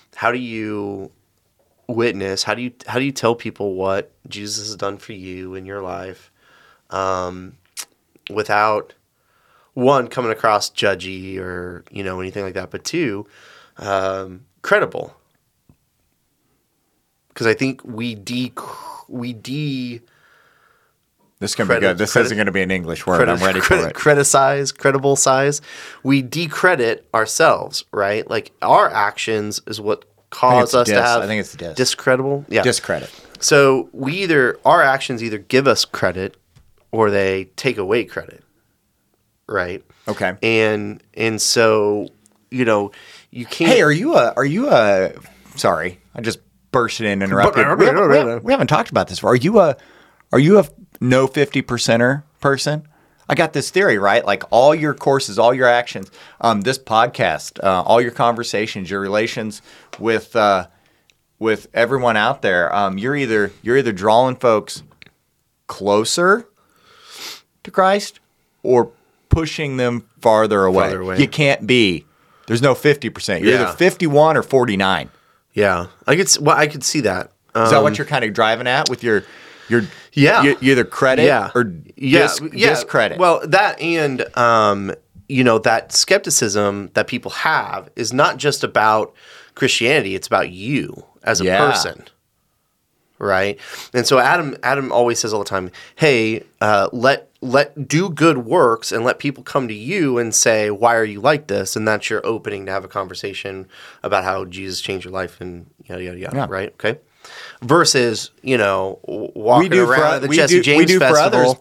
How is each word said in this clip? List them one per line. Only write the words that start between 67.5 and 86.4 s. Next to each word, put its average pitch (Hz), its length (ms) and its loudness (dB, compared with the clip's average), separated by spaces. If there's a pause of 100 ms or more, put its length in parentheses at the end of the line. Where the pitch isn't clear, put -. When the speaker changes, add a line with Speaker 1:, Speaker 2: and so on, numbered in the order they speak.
Speaker 2:
to 190 80 -16
Christ 196 480 0 (420)
or 120 300 2 (380)
pushing 151 480 -2
them 120 300 -2 (140)
farther 110 420 4
away. 95 220 4
Speaker 1:
Farther 92 160 -6
away. 92 180 -4
Speaker 2:
You 143 80 2
can't 139 380 0
be. 104 400 2 (420)
There's 113 140 0
no 131 140 4
fifty 143 340 0
percent. - 340 -6
You're 104 100 6
Speaker 1:
Yeah. - 100 2
Speaker 2:
either - 100 -2
fifty-one 160 640 2
or 113 60 0
forty-nine. 95 640 0 (440)
Speaker 1:
Yeah, 90 340 0 (200)
I 139 80 4
could 185 100 0
s-, - 140 0
well, 151 180 2
I 151 100 2
could 147 160 -10
see - 180 -2
that. 92 300 -4 (240)
Speaker 2:
Is 113 160 4
that 139 120 6
what 107 100 2
Speaker 1:
Um, - 20 -4
Speaker 2:
you're 139 100 -6
kinda 123 260 -2
driving 113 360 0
at 139 220 0
with 123 140 -8
your, 110 200 2 (460)
your 113 140 2 (280)
Speaker 1:
Yeah. 151 320 4
Speaker 2:
you, 143 160 4
you 131 140 2
either 123 100 4
credit 135 420 2
Speaker 1:
Yeah. 120 300 2
Speaker 2:
or 120 160 0 (240)
Speaker 1:
Yeah, 131 280 2
Speaker 2:
dis-, - 180 -2 (120)
Speaker 1:
yeah. 208 180 2
Speaker 2:
discredit? - 480 0
Speaker 1:
Well, 170 280 4
that 185 320 2
and, 151 460 -2 (120)
um, 107 560 4 (360)
you 127 140 0
know, 113 160 4
that - 340 0
skepticism 101 1040 0